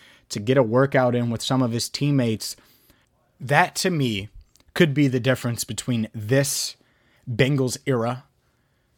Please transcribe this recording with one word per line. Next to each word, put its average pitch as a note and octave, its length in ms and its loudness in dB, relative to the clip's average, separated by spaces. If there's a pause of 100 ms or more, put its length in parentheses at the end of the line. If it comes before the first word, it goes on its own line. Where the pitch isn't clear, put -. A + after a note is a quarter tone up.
(300)
to A#2 100 -8
get A#2+ 180 2
a C3+ 60 8
workout B2+ 520 2
in A#2+ 140 0
with A2+ 120 -4
some C3 200 0
of B2 100 0
his A#2 180 -4
teammates, C3 640 -2 (840)
that D3 360 2
to - 140 -2
me A#2+ 400 -2 (440)
could E3 200 4
be C#3+ 140 2
the B2+ 120 0
difference A#2+ 440 -2
between A2+ 500 -4
this B2+ 640 -2 (520)
Bengals C3 560 0
era B2+ 380 -2 (760)